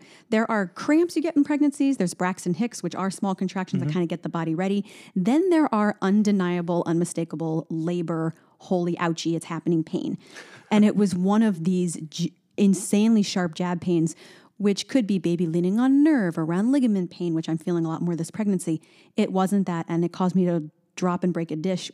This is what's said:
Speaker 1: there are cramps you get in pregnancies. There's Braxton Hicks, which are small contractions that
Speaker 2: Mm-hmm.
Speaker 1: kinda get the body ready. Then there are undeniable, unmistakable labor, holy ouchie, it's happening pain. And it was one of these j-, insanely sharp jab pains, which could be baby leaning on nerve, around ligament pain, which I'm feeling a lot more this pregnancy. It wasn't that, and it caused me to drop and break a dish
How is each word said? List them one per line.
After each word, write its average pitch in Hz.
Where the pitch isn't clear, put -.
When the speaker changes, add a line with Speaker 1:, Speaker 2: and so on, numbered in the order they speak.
Speaker 1:
there 220
are 202
cramps 330
you 294
get 320
in 285
pregnancies. 285
There's 180
Braxton 180
Hicks, 233
which 170
are 190
small 190
contractions 185
that 170
Speaker 2:
Mm-hmm. 151
Speaker 1:
kinda 175
get 170
the 165
body 160
ready. 196
Then 262
there 311
are 208
undeniable, 180
unmistakable 165
labor, 165
holy 175
ouchie, 165
it's 160
happening 165
pain. -
And 214
it 214
was 190
one 202
of 175
these 180
j-, 170
insanely 208
sharp 175
jab 180
pains, 165
which 202
could 233
be 196
baby 170
leaning 175
on 269
nerve, 220
around 175
ligament 214
pain, 175
which 160
I'm 160
feeling 170
a 160
lot 160
more 175
this 160
pregnancy. 185
It 208
wasn't 190
that, 170
and 170
it 170
caused 185
me 185
to 170
drop 180
and 180
break 165
a 156
dish 180